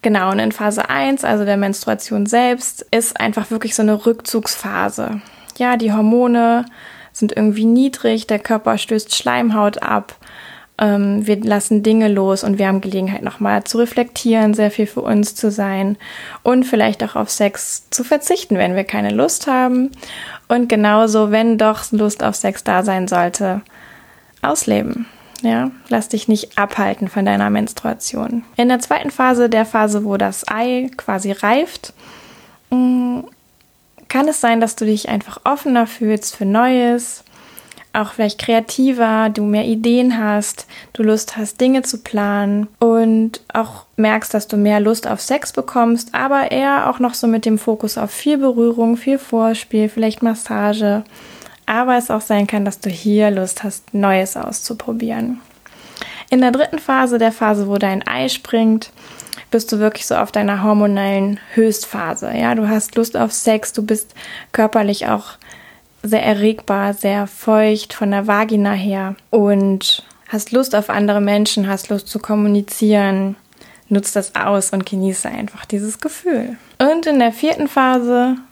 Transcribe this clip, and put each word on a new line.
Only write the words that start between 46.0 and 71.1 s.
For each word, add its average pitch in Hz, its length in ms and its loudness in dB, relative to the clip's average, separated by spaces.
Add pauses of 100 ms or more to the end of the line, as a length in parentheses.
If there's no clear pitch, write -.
aber 269 380 0
eher 277 400 0
auch 254 80 -4
noch 247 160 0
so 240 140 0
mit 226 180 0
dem 220 100 2
Fokus 214 420 -2
auf 214 120 -4
viel 294 280 0
Berührung, 233 580 2
viel 269 220 0
Vorspiel, 226 680 0
vielleicht 220 340 -2
Massage. 214 840 -2 (600)
Aber 247 300 2
es 240 140 -2
auch 220 100 0
sein 208 280 0
kann, 208 160 -2
dass 196 160 -4
du 196 100 -4
hier 208 400 2
Lust 190 320 -4
hast, - 320 -10
Neues 190 420 2
auszuprobieren. 226 1040 -6 (880)
In 254 100 4
der 254 100 6
dritten 294 300 0
Phase, 254 380 0
der 226 120 4
Phase, 214 380 0
wo 202 80 0
dein 196 320 -2
Ei 131 200 -2
springt, 220 640 0 (600)
bist 233 220 -2
du 208 80 0
wirklich 214 260 0
so - 80 -2
auf - 160 0
deiner 202 320 0
hormonellen 202 800 2 (140)
Höchstphase. 214 840 0
Ja, 233 180 0
du 214 140 0
hast 214 260 -2
Lust 233 220 0
auf 226 160 0
Sex, 220 400 0
du 214 120 -4
bist 214 300 -4 (380)
körperlich 214 560 0
auch 208 220 -4 (720)
sehr 214 200 2
erregbar, 202 720 0
sehr 202 320 -2
feucht 214 640 0
von 208 180 -2
der 202 160 0
Vagina 208 460 2
her 196 440 -4 (140)
und 196 720 2 (240)
hast 214 220 -6
Lust 254 240 0
auf 208 140 0
andere 208 320 0